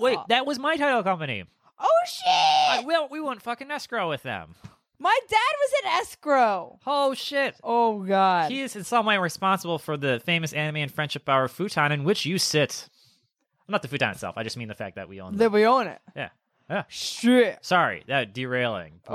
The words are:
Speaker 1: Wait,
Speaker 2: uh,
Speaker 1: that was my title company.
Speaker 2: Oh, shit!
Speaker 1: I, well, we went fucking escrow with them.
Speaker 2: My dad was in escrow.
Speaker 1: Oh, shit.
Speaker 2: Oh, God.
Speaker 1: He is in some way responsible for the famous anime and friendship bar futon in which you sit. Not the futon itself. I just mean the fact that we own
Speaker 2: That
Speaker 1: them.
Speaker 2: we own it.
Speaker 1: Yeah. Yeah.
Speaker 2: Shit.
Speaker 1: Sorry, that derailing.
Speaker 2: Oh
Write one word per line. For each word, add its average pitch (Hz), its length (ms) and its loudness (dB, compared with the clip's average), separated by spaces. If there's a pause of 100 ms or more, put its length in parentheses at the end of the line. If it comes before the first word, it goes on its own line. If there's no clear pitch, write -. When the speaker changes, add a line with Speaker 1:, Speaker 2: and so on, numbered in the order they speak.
Speaker 1:
Wait, 240 160 2
Speaker 2:
uh, - 100 -8
Speaker 1:
that 240 180 2
was 277 140 -4
my 294 160 0
title 277 280 0
company. 151 420 -4 (340)
Speaker 2:
Oh, - 80 -2 (180)
shit! 719 220 -12
Speaker 1:
I, - 580 4
well, 311 240 0
we 302 120 -8
went 262 200 -6
fucking 254 300 -8
escrow 226 380 -4
with 147 140 -4
them. 87 320 -8 (440)
Speaker 2:
My 403 280 2
dad 427 100 0 (220)
was 571 120 0 (120)
in 392 60 -4 (100)
escrow. 247 840 0
Speaker 1:
Oh, 277 300 2
shit. 277 480 -2
Speaker 2:
Oh, 226 400 2
God. 185 480 4
Speaker 1:
He 269 100 -4
is 262 140 -8
in 202 80 -12
some 220 240 2
way 214 100 4
responsible 180 600 0
for 151 180 -4
the 135 260 0
famous 165 300 -2
anime 151 220 -4
and 147 180 -4
friendship 147 320 -6
bar 135 220 4
futon 156 440 0
in 147 120 -2
which 160 200 0
you 180 140 -2
sit. - 500 0 (800)
Not 202 140 -2
the - 60 -12
futon 127 240 -2
itself. 90 260 -8
I 113 60 -6
just 110 140 -8
mean 117 100 -10
the 107 80 -12
fact 98 220 -12
that 92 120 -12
we 98 100 -16
own 92 180 -12
Speaker 2:
That 226 80 4
Speaker 1:
them. 214 80 0
Speaker 2:
we 208 120 6
own 240 220 4
it. - 120 -12 (160)
Speaker 1:
Yeah. 131 140 -10 (400)
Yeah. 190 180 -4
Speaker 2:
Shit. 240 760 2
Speaker 1:
Sorry, 143 400 2
that 123 300 -2
derailing. 120 720 -4
Speaker 2:
Oh - 80 -6